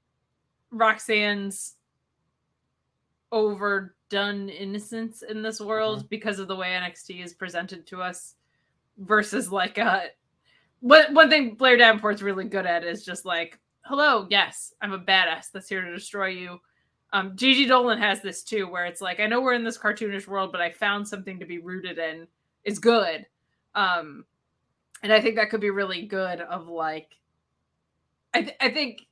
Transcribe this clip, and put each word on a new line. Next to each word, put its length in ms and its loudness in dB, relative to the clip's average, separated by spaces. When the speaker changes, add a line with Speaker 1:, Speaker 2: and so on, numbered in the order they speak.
Speaker 1:
Roxanne's 1040 0
overdone 1160 -2
innocence 760 -10
in 200 -10
this 180 -6
world 400 -2
Speaker 2:
Mm-hmm. 80 -12
Speaker 1:
because 300 -6
of 100 -8
the 80 -6
way 180 -4
N 80 -4
X 220 -10
T 180 -14
is 120 -14
presented 540 -10
to 140 -10
us 320 -10
versus, 520 0
like, 280 -2
a, 260 2
one, 340 8
one 160 10
thing 240 2
Blair 220 6
Davenport's 460 6
really 220 -4
good 220 -4
at 180 0
is 200 -8
just, 200 -10
like, 340 -4
"Hello, 480 2
yes, 520 0
I'm 100 -6
a 60 -6
badass 540 0
that's 160 -16
here 140 -4
to 100 -10
destroy 360 -6
you." 300 -10
Um, 220 -4
Gigi 300 4
Dolan 320 4
has 240 0
this 200 -10
too, 260 -4
where 180 -4
it's 140 -10
like, 200 -6
"I 60 0
know 140 0
we're 140 2
in 100 -2
this 140 -6
cartoonish 480 -4
world, 260 -4
but 80 -6
I 100 -2
found 380 -2
something 320 -12
to 60 -14
be 120 -12
rooted 400 -10
in. 280 -6
It's 140 -6
good." 480 2
Um, 500 -2
and 100 2
I 80 8
think 160 0
that 140 2
could 100 -2
be 100 0
really 360 -4
good 360 -4
of, 260 -10
like, 480 -6
I 80 2
th-, 180 -10
I 100 0
think 420 -6